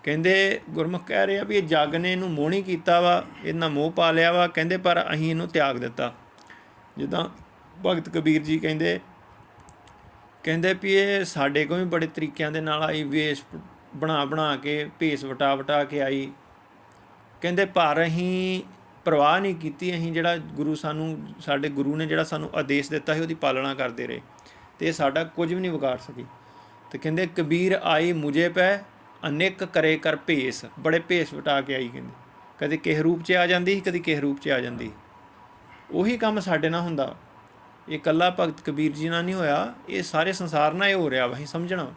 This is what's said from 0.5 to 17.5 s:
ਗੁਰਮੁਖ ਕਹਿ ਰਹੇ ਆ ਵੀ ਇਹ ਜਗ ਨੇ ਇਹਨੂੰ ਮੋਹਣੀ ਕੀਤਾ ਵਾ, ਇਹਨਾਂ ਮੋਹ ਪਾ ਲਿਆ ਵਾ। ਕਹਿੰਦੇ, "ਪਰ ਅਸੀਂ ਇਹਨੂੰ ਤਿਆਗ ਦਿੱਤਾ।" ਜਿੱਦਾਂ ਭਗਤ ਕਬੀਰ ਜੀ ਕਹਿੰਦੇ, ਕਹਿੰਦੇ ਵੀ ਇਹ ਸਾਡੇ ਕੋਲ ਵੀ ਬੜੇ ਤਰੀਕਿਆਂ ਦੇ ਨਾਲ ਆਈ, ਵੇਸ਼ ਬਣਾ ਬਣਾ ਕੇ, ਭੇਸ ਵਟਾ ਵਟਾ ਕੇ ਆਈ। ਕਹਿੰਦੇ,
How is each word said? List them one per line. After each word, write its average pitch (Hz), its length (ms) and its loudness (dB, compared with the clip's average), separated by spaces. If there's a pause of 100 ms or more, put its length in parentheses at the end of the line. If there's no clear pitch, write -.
ਗੁਰਮੁਖ 165 360 -4
ਕਹਿ 196 200 2
ਰਹੇ 196 140 0
ਆ 202 40 -4
ਵੀ 208 140 0
ਇਹ 190 60 4
ਜਗ 151 320 2
ਨੇ 180 160 0
ਇਹਨੂੰ 185 200 -2
ਮੋਹਣੀ 160 300 0
ਕੀਤਾ 175 400 2
ਵਾ, 175 220 4 (200)
ਇਹਨਾਂ 165 260 -2
ਮੋਹ 147 220 0
ਪਾ 170 200 4
ਲਿਆ 165 200 6
ਵਾ। 175 160 4
ਕਹਿੰਦੇ, 170 300 0
"ਪਰ 175 360 2
ਅਸੀਂ 156 160 0
ਇਹਨੂੰ 165 180 -2
ਤਿਆਗ 139 300 0
ਦਿੱਤਾ।" 120 360 -4 (840)
ਜਿੱਦਾਂ 160 320 -2 (560)
ਭਗਤ 175 240 0
ਕਬੀਰ 156 340 2
ਜੀ 156 160 0
ਕਹਿੰਦੇ, 160 400 0 (1400)
ਕਹਿੰਦੇ 170 380 2
ਵੀ 196 120 0
ਇਹ 196 320 2
ਸਾਡੇ 147 400 0
ਕੋਲ 170 140 -2
ਵੀ 185 60 0
ਬੜੇ 165 220 0
ਤਰੀਕਿਆਂ 156 440 -6
ਦੇ 156 100 -4
ਨਾਲ 156 220 -2
ਆਈ, 156 200 -2
ਵੇਸ਼ 147 400 -2 (520)
ਬਣਾ 147 300 0
ਬਣਾ 151 300 0
ਕੇ, 147 340 -4 (100)
ਭੇਸ 143 240 0
ਵਟਾ 139 320 0
ਵਟਾ 143 280 0
ਕੇ 143 180 -4
ਆਈ। 135 300 -2 (1120)
ਕਹਿੰਦੇ, 180 240 2